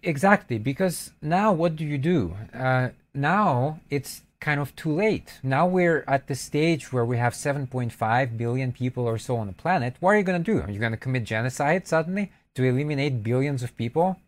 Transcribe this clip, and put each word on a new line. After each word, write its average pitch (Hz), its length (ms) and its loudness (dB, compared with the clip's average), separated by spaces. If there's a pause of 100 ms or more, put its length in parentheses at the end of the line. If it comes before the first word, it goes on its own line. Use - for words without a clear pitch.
Exactly, 175 560 2
because 139 600 -2
now 185 320 2
what 165 240 2
do 156 80 -6
you 147 140 -4
do? 131 380 0 (180)
Uh, 127 360 0 (260)
now 156 640 0 (100)
it's - 320 -6 (180)
kind 147 200 -2
of 139 160 -6
too 156 180 -4
late. 196 480 -2
Now 135 240 2
we're 175 420 2
at 139 200 0
the 143 80 -4
stage 151 580 -2
where 123 120 2
we 120 120 -2
have 120 160 0
seven 143 320 -4
point 123 260 -4
five 117 460 0
billion 123 340 -2
people 123 360 -2
or 113 100 0
so 120 200 -2
on 110 100 -4
the 98 60 -10
planet. 160 460 -2
What 180 120 4
are 208 60 6
you 208 60 4
gonna 180 140 0
do? 175 240 0
Are - 80 -6
you 101 100 -4
gonna 113 160 0
commit 127 280 -2
genocide 131 640 0
suddenly 180 440 0 (220)
to 127 100 0
eliminate 135 600 0
billions 127 380 0
of 120 160 -8
people? 165 500 0